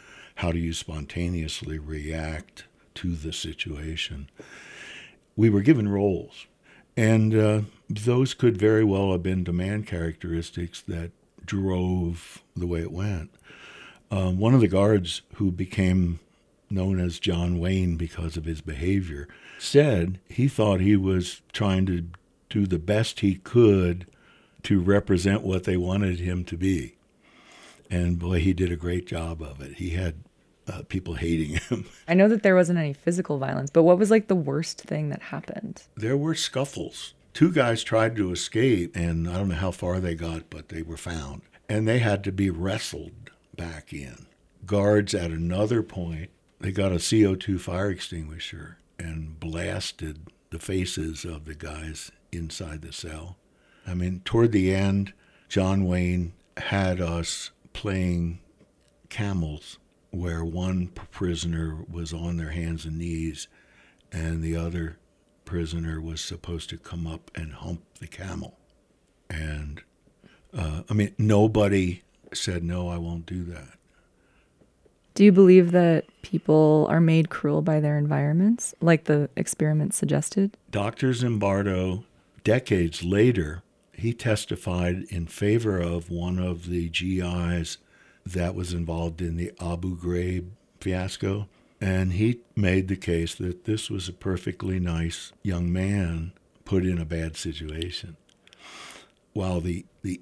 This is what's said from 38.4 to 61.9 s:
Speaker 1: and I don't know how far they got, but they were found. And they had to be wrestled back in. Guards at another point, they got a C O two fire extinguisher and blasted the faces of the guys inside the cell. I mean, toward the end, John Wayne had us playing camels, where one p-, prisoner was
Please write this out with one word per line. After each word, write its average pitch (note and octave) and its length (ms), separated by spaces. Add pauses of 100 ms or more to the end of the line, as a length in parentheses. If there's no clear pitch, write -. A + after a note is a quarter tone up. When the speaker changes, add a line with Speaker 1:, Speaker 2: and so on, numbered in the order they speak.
Speaker 1:
and E2+ 320
I F2 100
don't G2 120
know E2+ 60
how F#2 160
far F2+ 280
they F2+ 140
got, E2 380
but D#2 180
they E2 140
were D#2+ 140
found. D2+ 440 (260)
And A2 200
they A#2+ 120
had G#2 260
to G2 60
be F#2+ 200
wrestled E2 800 (260)
back E2 340
in. C2+ 360 (380)
Guards G2+ 500
at E2+ 160
another F#2+ 500
point, E2+ 480 (320)
they G2+ 120
got G2 180
a F2 80
C A2 260
O F#2+ 100
two F#2+ 220
fire F2+ 320
extinguisher E2 920 (180)
and D#2 420
blasted E2 880 (220)
the E2 100
faces E2+ 640
of D#2 220
the D#2 100
guys D#2 560 (220)
inside D#2+ 480
the D#2+ 100
cell. E2 460 (500)
I F#2 60
mean, F2+ 320
toward A2+ 260
the F#2+ 240
end, G2 380 (340)
John F#2+ 380
Wayne F2+ 480 (240)
had F#2 420
us E2+ 520 (200)
playing F2 680 (680)
camels, F2 720 (320)
where E2+ 320
one F2+ 460
p-, - 120 (100)
prisoner E2 800
was E2+ 240